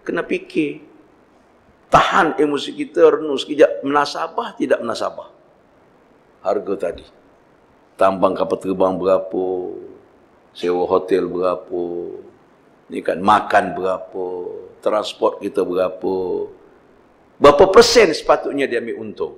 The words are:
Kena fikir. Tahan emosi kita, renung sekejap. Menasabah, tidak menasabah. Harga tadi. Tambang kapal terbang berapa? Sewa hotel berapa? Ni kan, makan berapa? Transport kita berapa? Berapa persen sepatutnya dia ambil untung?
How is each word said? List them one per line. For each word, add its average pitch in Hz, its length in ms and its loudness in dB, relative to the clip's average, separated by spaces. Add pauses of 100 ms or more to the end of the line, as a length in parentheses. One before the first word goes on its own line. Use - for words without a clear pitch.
Kena - 240 -6
fikir. - 560 -6 (1080)
Tahan 160 480 4
emosi 147 360 -2
kita, 147 440 4
renung 147 200 -4
sekejap. - 480 2
Menasabah, 160 720 -4
tidak 127 240 -2
menasabah. 107 480 -8 (1120)
Harga 95 480 -4
tadi. - 160 -12 (880)
Tambang 95 400 2
kapal 92 240 -2
terbang 92 400 -2
berapa? 92 480 0 (1080)
Sewa 90 360 -2
hotel 92 400 0
berapa? 90 540 -4 (1040)
Ni - 160 -10
kan, 87 160 -2
makan 101 560 2
berapa? 92 500 -6 (540)
Transport 104 640 -2
kita 98 160 -2
berapa? 92 540 -2 (1200)
Berapa - 320 8
persen - 480 6
sepatutnya 139 480 -2
dia 117 160 -4
ambil 110 160 -8
untung? 92 400 -10